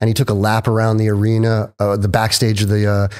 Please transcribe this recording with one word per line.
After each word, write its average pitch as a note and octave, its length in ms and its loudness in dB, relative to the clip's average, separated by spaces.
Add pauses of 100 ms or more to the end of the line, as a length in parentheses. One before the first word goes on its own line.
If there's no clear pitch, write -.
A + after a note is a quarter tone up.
and A2 80 0
he A2 60 0
took - 160 0
a G#2+ 40 0
lap G#2+ 320 0
around A2 300 2
the G#2+ 140 0
arena, A2 680 0
uh, G2+ 180 0
the G#2 120 -2
backstage A2 540 0
of G2+ 80 0
the, G#2 200 2
uh, G2+ 180 0 (120)